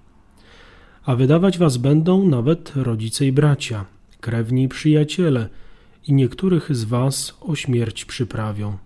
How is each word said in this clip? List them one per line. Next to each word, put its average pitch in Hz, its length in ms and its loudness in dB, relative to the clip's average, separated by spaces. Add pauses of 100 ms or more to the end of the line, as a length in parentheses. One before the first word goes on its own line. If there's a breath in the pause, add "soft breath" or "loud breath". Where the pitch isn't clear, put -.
(1040 soft breath)
A 131 100 0
wydawać 165 420 4
was 151 200 4
będą 160 500 2
nawet 139 480 0
rodzice 117 500 -2
i 135 60 2
bracia, 131 540 0 (360)
krewni 117 420 -2
i 131 40 0
przyjaciele, 151 840 0 (580 soft breath)
i 147 60 2
niektórych 147 640 0
z 117 80 -4
was 123 580 -2
o 151 140 -4
śmierć 117 500 -4
przyprawią. 104 800 -6